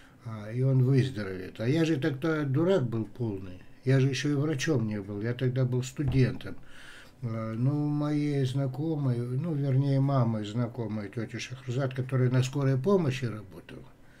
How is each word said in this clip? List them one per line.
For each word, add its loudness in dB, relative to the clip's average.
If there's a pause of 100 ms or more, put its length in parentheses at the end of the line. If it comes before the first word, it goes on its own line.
(240)
а, -10
и -2
он 6
выздоровеет. 0
А 0
я 4
же 2
тогда 0
дурак 2
был -2
полный, -6 (220)
я 6
же 4
еще -2
и 2
врачом 0
не -2
был, -6
я -2
тогда 0
был 0
студентом. 0 (640)
А, -4
ну, 2
моей 0
знакомой, 0
ну, -2
вернее, 2
мамой 2
знакомой -4
тети -6
Шахрзад, -4
которая 2
на 4
скорой 0
помощи 2
работала, -12 (320)